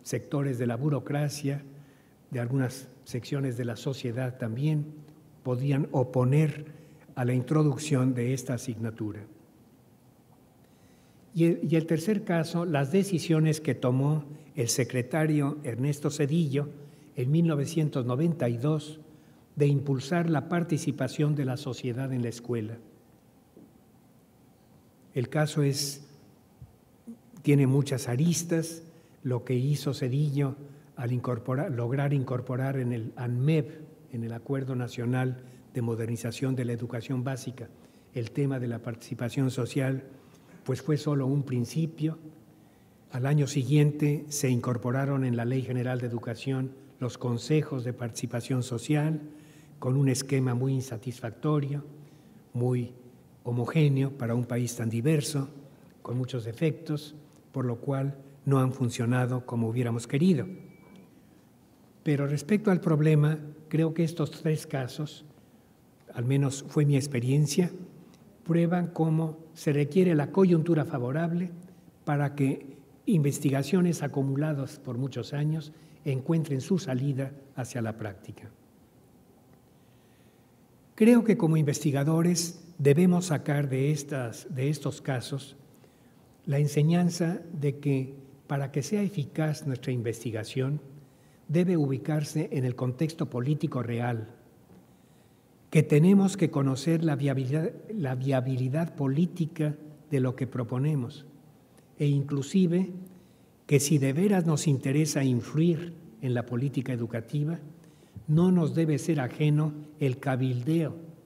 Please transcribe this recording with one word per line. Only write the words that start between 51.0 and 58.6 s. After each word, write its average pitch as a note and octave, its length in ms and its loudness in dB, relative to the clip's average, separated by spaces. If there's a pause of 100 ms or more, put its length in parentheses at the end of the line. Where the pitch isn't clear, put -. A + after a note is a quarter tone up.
muy B2 380 0 (520)
homogéneo C3 680 2
para A#2 240 -2
un A#2+ 100 0
país A#2+ 320 -4
tan A#2 120 -2
diverso, C#3 600 0 (520)
con - 160 -6
muchos B2 280 -4
defectos, D3 720 -4 (380)
por C3 120 -2
lo A#2+ 120 -2
cual C3+ 400 -2 (300)
no C#3 140 6